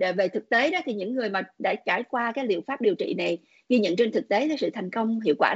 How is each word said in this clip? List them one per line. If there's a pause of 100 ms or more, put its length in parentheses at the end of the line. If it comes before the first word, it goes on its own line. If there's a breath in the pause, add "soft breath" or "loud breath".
(160)
về
thực
tế
đó,
thì
những
người
mà (160)
đã (120)
trải
qua
cái
liệu
pháp
điều
trị
này (300 soft breath)
ghi
nhận
trên
thực
tế
cái
sự
thành
công,
hiệu
quả